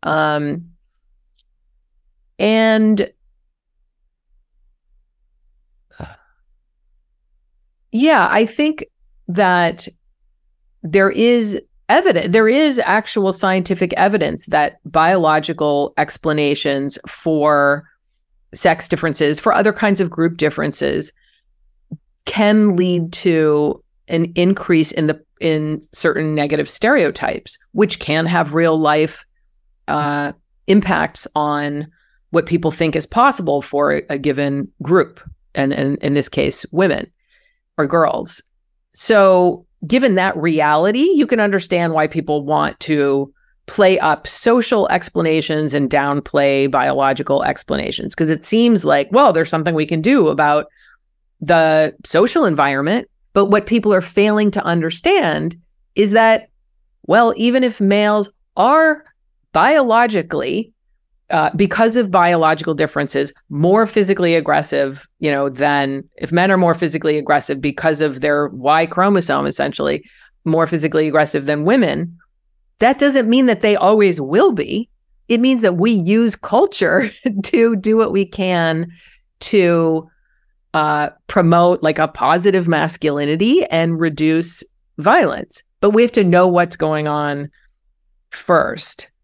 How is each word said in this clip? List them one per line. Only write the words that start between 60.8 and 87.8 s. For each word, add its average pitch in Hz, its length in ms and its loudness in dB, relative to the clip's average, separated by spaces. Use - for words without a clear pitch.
uh, 156 260 0
because 220 400 2
of 220 140 0
biological 165 640 2
differences, 147 580 -4
more 180 380 2
physically 190 480 0
aggressive, 147 760 -2
you 156 120 -2
know, 139 180 -2
than, 139 560 -2
if - 120 -8
men 175 200 2
are 190 80 2
more 175 160 2
physically 156 420 -2
aggressive 143 420 -2
because 147 440 -2
of 139 180 -4
their 147 280 0
Y 143 360 0
chromosome, 170 640 0
essentially 143 580 -4
more 160 220 0
physically 156 420 -2
aggressive 147 380 0
than 147 180 -2
women, 170 500 0
that 262 180 2
doesn't 269 320 2
mean 254 160 4
that 208 160 0
they 208 140 2
always 196 440 2
will 196 320 2
be. 202 380 -6
It 233 120 2
means 254 220 0
that 180 140 2
we 208 160 2
use 208 440 2
culture 214 720 0
<laughs> 196 180 -4
to 233 320 2
do 214 200 0
what 226 160 0
we 196 140 0
can 170 640 -2
to, 165 720 0
uh, 151 360 0
promote, 175 540 2
like, 156 160 0
a 156 100 0
positive 175 580 0
masculinity 160 1000 0
and 165 340 -2
reduce 160 640 -2
violence. 196 640 0
But 202 100 2
we 214 120 4
have 240 100 0
to 214 120 2
know 180 220 4
what's 175 300 0
going 156 320 -4
on 147 420 -6